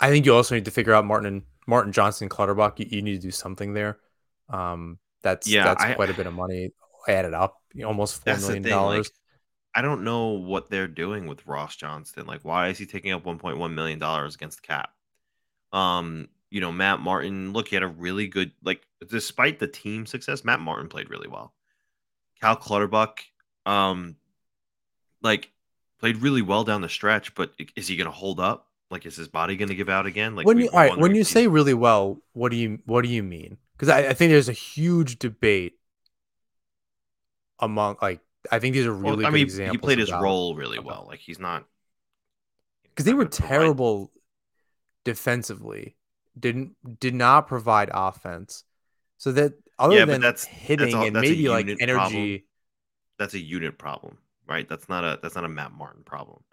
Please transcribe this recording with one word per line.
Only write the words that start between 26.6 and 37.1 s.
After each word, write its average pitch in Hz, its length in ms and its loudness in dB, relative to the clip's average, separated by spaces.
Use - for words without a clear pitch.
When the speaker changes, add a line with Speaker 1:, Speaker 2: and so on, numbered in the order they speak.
Speaker 2:
down 104 180 -2
the 85 80 -6
stretch, 104 440 0
but 90 240 -6
i-, 78 160 -14
is 85 140 -10
he 90 80 -6
gonna 85 140 -2
hold 92 280 -6
up? 92 300 -2
Like, 90 160 -10
is 82 100 -14
his 82 120 -12
body 85 280 -4
gonna 98 180 -4
give 95 140 -6
out 95 160 2
again? 104 320 -4
Like, 82 80 -4
Speaker 1:
When 226 140 6
Speaker 2:
we, 247 60 4
Speaker 1:
you, 226 40 0
Speaker 2:
we - 60 -6
Speaker 1:
all 175 60 8
right, 135 140 8
Speaker 2:
wonder 139 60 0
Speaker 1:
when 180 140 6
Speaker 2:
if - 20 4
Speaker 1:
you 214 80 4
Speaker 2:
he's - 80 -4
Speaker 1:
say 240 140 6
really 151 260 6
well, 110 480 4
what 120 160 -2
do 120 80 -2
you, 110 260 -4
what 117 180 2
do 123 60 -2
you 117 140 -2
mean? 90 340 -12
'Cause 139 100 0
I, 139 200 6
I 135 40 2
think 170 180 6
there's 139 200 8
a - 20 -4
huge 151 680 -2
debate 104 600 0